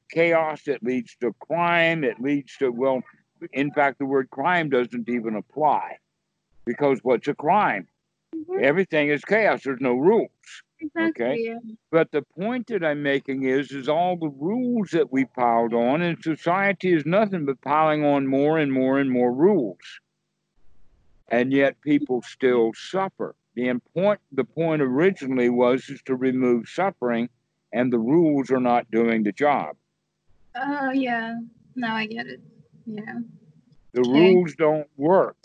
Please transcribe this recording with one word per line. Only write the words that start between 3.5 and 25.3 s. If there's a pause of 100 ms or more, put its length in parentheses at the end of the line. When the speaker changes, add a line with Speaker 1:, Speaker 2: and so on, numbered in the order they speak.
Speaker 1:
in
fact,
the
word
crime
doesn't
even
apply, (680)
because
what's
a
crime? (460)
Speaker 2:
Mm-hmm.
Speaker 1:
Everything
is
chaos.
There's
no
rules. (500)
Speaker 2:
Exactly,
Speaker 1:
Okay?
Speaker 2:
yeah. (320)
Speaker 1:
But
the
point
that
I'm
making
is,
is
all
the
rules
that
we
piled
on,
and
society
is
nothing
but
piling
on
more
and
more
and
more
rules. (1500)
And
yet
people
still
suffer. (200)
The
import-, (100)
the
point
originally